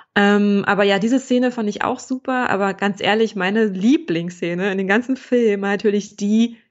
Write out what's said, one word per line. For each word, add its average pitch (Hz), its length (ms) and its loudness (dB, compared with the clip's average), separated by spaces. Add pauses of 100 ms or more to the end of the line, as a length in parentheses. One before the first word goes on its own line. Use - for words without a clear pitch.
(160)
Ähm, 202 520 4
aber 202 160 2
ja, 196 160 2
diese 233 220 2
Szene 247 300 0
fand 226 180 -4
ich 208 160 -6
auch 254 140 -4
super, 254 500 -4
aber 196 240 0
ganz 202 280 -4
ehrlich, 214 360 0
meine 202 300 0
Lieblingsszene 185 1040 -2
in 190 80 -2
dem 190 100 -2
ganzen 240 280 0
Film 220 460 0
war 196 80 -2
natürlich 202 480 -2
die 226 400 0 (140)